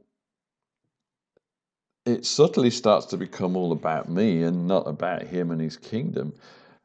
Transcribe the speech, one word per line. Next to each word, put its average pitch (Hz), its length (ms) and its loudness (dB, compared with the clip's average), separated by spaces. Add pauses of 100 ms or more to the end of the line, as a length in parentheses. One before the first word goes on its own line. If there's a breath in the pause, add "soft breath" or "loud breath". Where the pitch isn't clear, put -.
(2000)
it 120 220 0
subtly 143 420 4
starts 107 380 4
to 92 100 -6
become 92 380 -4
all 90 160 0
about 80 360 -2
me 85 360 2
and 87 240 0
not 95 200 2
about 82 360 -4
him 87 260 -4
and 82 100 -4
his 78 180 -6
kingdom. - 560 -8 (520 loud breath)